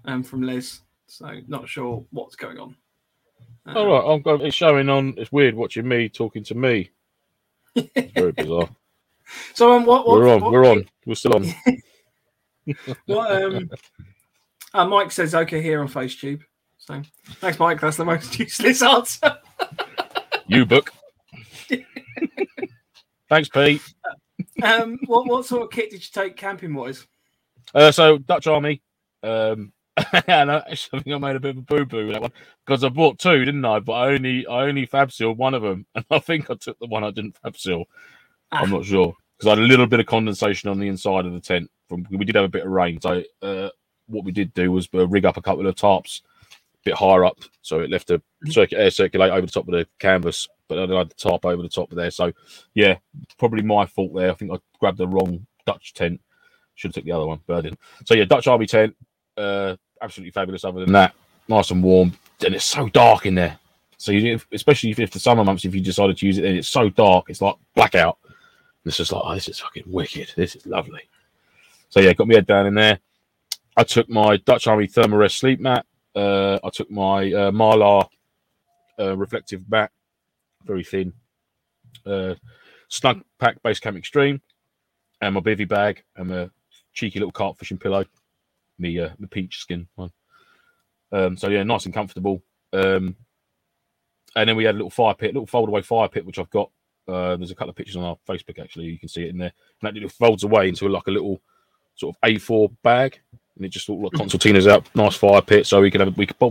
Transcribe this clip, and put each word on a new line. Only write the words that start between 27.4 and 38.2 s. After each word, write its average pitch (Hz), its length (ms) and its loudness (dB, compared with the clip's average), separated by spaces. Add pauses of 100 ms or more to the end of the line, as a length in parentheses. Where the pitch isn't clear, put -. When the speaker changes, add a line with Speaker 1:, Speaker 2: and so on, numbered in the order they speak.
Speaker 2:
Uh, 147 180 8
so 156 260 6
Dutch 147 280 -4
Army. 151 340 -2 (420)
Um, 110 500 -4 (240)
<laughs> - 300 -2
and 151 240 2
I, 151 200 -2
I 123 40 -12
think - 340 -10
I 147 100 -6
made 139 180 -4
a 131 40 -10
bit 139 100 -6
of 131 80 -12
a 131 40 -14
boo-boo 127 440 -4
with 107 80 -6
that 110 80 -8
one 117 100 -8 (340)
'cause 135 180 0
I 139 40 2
bought 143 300 2
two, 151 260 4
didn't 139 200 -2
I? 107 160 2
But 101 140 -6
I 123 200 0
only, 127 320 -4
I 123 160 -4
only 139 240 -2
fab 139 260 0
sealed 113 260 -4
one 131 160 -2
of 123 80 -6
them, 101 280 -6
<laughs> - 40 -18
and 127 160 -10
I 151 100 0
think 160 300 -6
I 123 40 -8
took - 240 -14
the 117 80 -14
one 107 180 -6
I 104 60 -6
didn't 104 260 -12
fab - 200 -16
seal. 87 280 -6 (680)